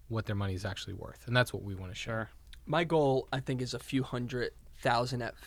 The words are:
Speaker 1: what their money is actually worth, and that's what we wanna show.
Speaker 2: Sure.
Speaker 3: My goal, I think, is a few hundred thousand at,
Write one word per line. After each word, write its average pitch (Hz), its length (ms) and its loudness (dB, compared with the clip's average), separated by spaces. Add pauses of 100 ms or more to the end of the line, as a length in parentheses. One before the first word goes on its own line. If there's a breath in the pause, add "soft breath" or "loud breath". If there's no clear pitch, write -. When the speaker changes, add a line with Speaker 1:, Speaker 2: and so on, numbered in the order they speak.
Speaker 1:
what 110 180 -2
their 107 100 -2
money 98 200 0
is 95 100 -4
actually 95 300 -6
worth, - 320 -12
and 120 100 4
that's 123 160 4
what 95 80 -4
we 98 140 -6
wanna 92 180 -8
show. - 180 -8
Speaker 2:
Sure. 110 180 -4 (360)
Speaker 3:
My 156 200 2
goal, 143 460 4
I 135 80 0
think, 131 220 -2
is 120 140 -4
a 117 40 -4
few 135 220 0
hundred 123 480 -2 (300)
thousand 123 420 2
at, 113 140 -4 (120)